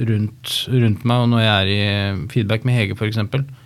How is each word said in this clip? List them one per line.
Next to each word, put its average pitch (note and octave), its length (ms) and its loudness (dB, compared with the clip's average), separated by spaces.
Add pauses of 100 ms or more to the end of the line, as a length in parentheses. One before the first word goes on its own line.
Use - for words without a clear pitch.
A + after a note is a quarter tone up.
rundt, G#2+ 440 -2 (180)
rundt A#2 340 2
meg, B2 180 2
og A#2+ 100 2
når A#2 100 2
jeg G#2+ 120 4
er F#2+ 160 2
i G2+ 600 -2
feedback A2 320 0
med B2 120 0
Hege, G2+ 200 -2
for A2 120 -2
eksempel, A2+ 360 -4 (200)